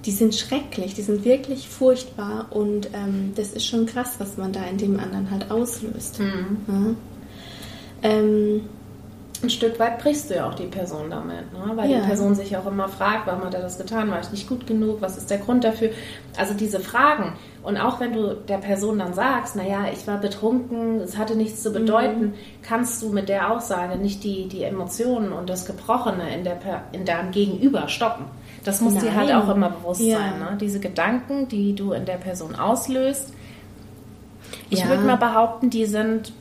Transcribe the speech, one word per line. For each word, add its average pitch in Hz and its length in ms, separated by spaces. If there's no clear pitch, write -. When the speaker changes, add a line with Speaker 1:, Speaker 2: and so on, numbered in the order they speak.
Speaker 1:
die 208 60
sind 220 240
schrecklich, 202 580
die 214 80
sind 208 240
wirklich 269 420
furchtbar 220 840
und, 208 420
ähm, 196 420
das 208 160
ist - 140
schon 226 220
krass, 247 320
was 196 180
man 190 160
da 190 100
in 185 140
dem 202 220
anderen 196 320
halt 196 200
auslöst. 226 680
Speaker 2:
Mhm. 196 380
Speaker 1:
Ja. 202 280
Ähm, 214 520
Speaker 2:
Ein 247 80
Stück 226 280
weit 233 200
brichst 294 320
du 185 40
ja 151 140
auch - 60
die 180 100
Person 165 460
damit, 165 420
ne? 190 220
Weil 226 160
Speaker 1:
Ja. 247 80
Speaker 2:
die 196 80
Person 202 260
sich 196 240
auch 185 80
immer 196 240
fragt, 208 380
„Warum 185 160
hat 185 100
er 185 80
das 180 160
getan? 214 320
War 175 100
ich - 120
nicht 202 180
gut 247 160
genug? 214 340
Was 190 160
ist - 140
der 202 80
Grund 247 260
dafür?“ 220 260
Also 202 200
diese 202 240
Fragen. 233 540
Und 202 160
auch 247 220
wenn 233 140
du 214 220
der 196 220
Person 202 400
dann 180 160
sagst, 247 420
„Na 196 80
ja, 196 300
ich - 140
war 208 120
betrunken, 226 840
es 185 160
hatte 220 180
nichts 220 260
zu 220 80
Speaker 1:
Mhm. 202 40
Speaker 2:
bedeuten“, 220 600
kannst 240 400
du 220 60
mit 196 200
der 196 220
Aussage 180 460
nicht 202 260
die, 190 240
die 190 160
Emotionen 202 680
und 180 180
das 185 160
Gebrochene 202 680
in 175 80
der 175 120
Per-, 175 360
in 180 140
deinem 175 260
Gegenüber 190 580
stoppen. - 360
Das 196 180
muss 208 140
dir 208 200
halt 285 140
Speaker 1:
Nein. 247 140
Speaker 2:
auch 196 120
immer 190 140
bewusst 180 320
Speaker 1:
Ja. 226 160
Speaker 2:
sein, 196 220
ne? 180 200
Diese 202 200
Gedanken, 226 680
die 202 280
du 196 180
in 180 120
der 180 120
Person 180 380
auslöst, 262 760
ich 196 80
Speaker 1:
Ja. 220 100
Speaker 2:
würd 262 160
mal 254 100
behaupten, 233 540
die 226 160
sind 220 560